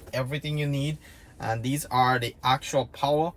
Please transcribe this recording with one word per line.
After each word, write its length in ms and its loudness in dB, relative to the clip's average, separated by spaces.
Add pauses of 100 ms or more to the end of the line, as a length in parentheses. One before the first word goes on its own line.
(120)
everything 460 -4
you 80 0
need. 320 -2 (400)
And 240 -4
these 240 0
are 320 4
the 240 -4
actual 440 2
power 500 0